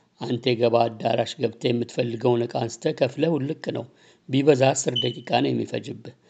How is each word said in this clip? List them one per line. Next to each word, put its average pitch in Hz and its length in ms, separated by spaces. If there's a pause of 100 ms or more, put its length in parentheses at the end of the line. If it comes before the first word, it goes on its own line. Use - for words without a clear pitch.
(220)
አንተ 120 240
የገበያ 117 380
አዳራሽ 113 520
ገብተህ 120 340
የምትፈልገውን 120 720
ዕቃ 120 140
አንስተህ 127 380
ከፍለህ 139 360
ውልቅ 147 400
ነው። 117 140 (440)
ቢበዛ 139 380
አስር 131 320
ደቂቃ 120 380
ነው 139 120
የሚፈጅብህ። 113 680 (140)